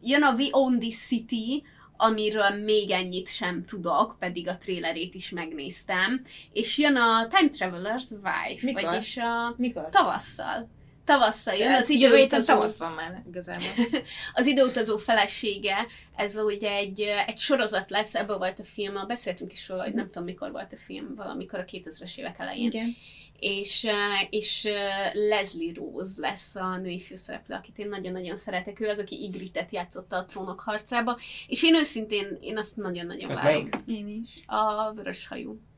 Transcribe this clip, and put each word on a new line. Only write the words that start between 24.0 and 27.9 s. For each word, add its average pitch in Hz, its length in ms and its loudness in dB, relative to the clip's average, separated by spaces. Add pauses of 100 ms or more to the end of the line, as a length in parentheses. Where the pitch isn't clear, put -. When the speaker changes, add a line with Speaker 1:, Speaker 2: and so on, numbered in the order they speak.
Speaker 1:
és, - 340 -2
ö, 208 80 0 (560)
Leslie 180 460 0
Rose 190 460 -10
lesz - 360 -6
a 185 200 -4
női 185 240 -6
főszereplő, - 540 -14
akit - 240 -14
én 208 100 -8
nagyon-nagyon 185 480 -8